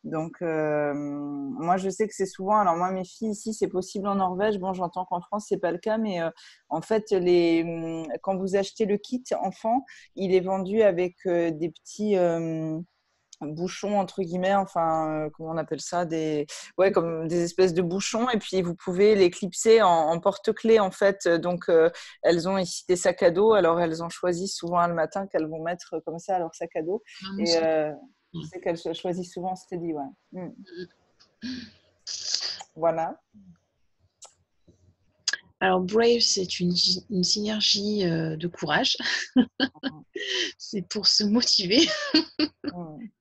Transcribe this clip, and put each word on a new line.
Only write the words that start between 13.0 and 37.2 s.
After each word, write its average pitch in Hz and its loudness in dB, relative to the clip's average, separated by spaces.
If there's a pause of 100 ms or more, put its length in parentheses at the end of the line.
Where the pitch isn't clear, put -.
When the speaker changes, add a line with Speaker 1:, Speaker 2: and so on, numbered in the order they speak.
Speaker 1:
bouchons, 175 -4
entre 190 -2
guillemets, 180 0
enfin, 165 0 (180)
euh, - -6
comment 160 -12
on 165 -4
appelle 156 -6
ça, 175 -4
des, 156 -2 (300)
ouais, 190 6
comme 165 0
des 170 0
espèces 175 2
de 170 2
bouchons, 202 -2
et 226 0
puis 185 -2
vous 170 -2
pouvez 196 4
les 185 6
clipser 220 4
en, 202 6
en 165 4
porte-clés, 220 4
en 190 2
fait. 196 2
Donc, 175 0
euh, 165 6 (340)
elles 170 2
ont 196 0
ici 180 -4
des 180 4
sacs - 0
à 175 8
dos, 208 4
alors 175 4
elles 165 -2
en 170 -8
choisissent 180 -4
souvent 175 -2
un 170 4
le 170 -4
matin 165 -2
qu'elles 160 -2
vont 160 -8
mettre 170 -8
comme 165 -8
ça 190 -4
à 180 0
leur 165 -6
sac 170 -10
à 170 -4
dos. 180 -4 (220)
Speaker 2:
Ah, 190 -12 (100)
mais 208 -2
Speaker 1:
Et, - 0
Speaker 2:
c'est 165 2
Speaker 1:
euh, 156 0 (440)
je 165 -10
Speaker 2:
Ouais. 151 -12
Speaker 1:
sais 180 -14
qu'elles 170 -2
cho-, 165 -8
choisissent 180 -6
souvent 185 -8
Steady, 170 -10
ouais. 147 -6 (300)
Mm. 180 -12 (960)
Speaker 2:
Mm. 240 -10 (1300)
Speaker 1:
Voilà. 160 -4 (2500)
Speaker 2:
Alors, 185 2
Brave, 226 4
c'est - -2
une, 180 2 (380)
une 185 2